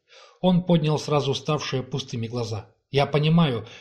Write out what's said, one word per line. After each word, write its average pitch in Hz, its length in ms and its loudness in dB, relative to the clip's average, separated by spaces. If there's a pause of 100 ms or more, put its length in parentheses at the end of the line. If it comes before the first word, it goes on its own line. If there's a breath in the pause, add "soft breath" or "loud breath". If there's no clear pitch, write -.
(420 loud breath)
Он 180 220 2
поднял 151 340 2
сразу 139 360 -2
ставшие 135 500 -4
пустыми 127 440 -8
глаза. 110 460 -8 (160)
«Я 139 160 2
понимаю, 147 640 2 (140 loud breath)